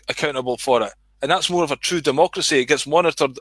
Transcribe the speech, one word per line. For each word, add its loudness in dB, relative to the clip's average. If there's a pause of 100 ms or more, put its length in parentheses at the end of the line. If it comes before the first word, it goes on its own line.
accountable -4
for 2
it. -6 (300)
And 2
that's 0
more 0
of -2
a -4
true -4
democracy. 2
It 0
gets 0
monitored 0